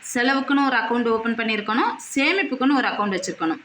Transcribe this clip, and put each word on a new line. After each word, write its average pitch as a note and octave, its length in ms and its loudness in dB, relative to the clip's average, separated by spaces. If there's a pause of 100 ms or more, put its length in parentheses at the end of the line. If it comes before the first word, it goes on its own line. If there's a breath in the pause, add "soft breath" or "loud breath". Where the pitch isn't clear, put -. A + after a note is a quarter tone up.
(120)
செலவுக்குன்னு C4+ 580 2
ஒரு B3 100 2
அக்கவுண்ட் A#3 360 0
ஓப்பன் A3+ 240 -2
பண்ணியிருக்கணும், A3 520 0 (220)
சேமிப்புக்குன்னு C#4+ 680 2
ஒரு A3 100 0
அக்கவுண்ட் G3+ 280 -2
வச்சிருக்கணும். - 460 -4